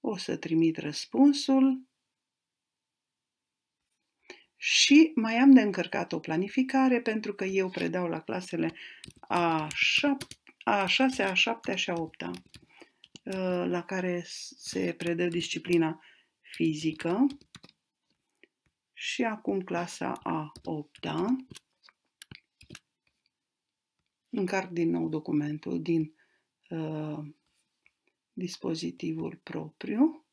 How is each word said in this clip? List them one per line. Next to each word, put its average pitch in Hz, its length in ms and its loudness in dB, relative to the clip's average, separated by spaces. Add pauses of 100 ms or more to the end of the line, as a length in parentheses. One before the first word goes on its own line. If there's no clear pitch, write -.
O 208 80 -2
să 170 200 -6
trimit 160 400 2
răspunsul. 269 1080 2 (2750)
Și - 580 6
mai 226 220 0
am 269 160 10
de 254 80 12
încărcat 180 520 0
o 165 60 -4
planificare, 247 840 2
pentru 214 340 -4
că 202 100 -4
eu 190 260 0
predau 180 360 -2
la 165 140 -4
clasele 165 540 -4 (460)
a 165 540 0
șap-, - 520 0 (380)
a 202 220 2
șasea, 254 440 2
a 185 40 -4
șaptea 226 420 0
și 185 140 -4
a 175 40 -2
opta, 165 360 -6 (960)
uh, 185 420 -2
la 175 180 -2
care 180 380 -4
s-, - 340 -14
se 180 360 -4
predă 170 340 -2
disciplina 165 760 0 (380)
fizică. 165 840 0 (1700)
Și - 320 -4
acum 214 360 -4
clasa 175 520 -6
a 156 400 -6 (120)
opta. 165 720 -4 (3000)
Încarc 190 420 -2
din 170 200 0
nou 165 180 -2
documentul 151 760 -4
din, 160 320 0 (540)
uh, 156 680 -8 (1040)
dispozitivul 165 1040 -8
propriu. 202 920 -2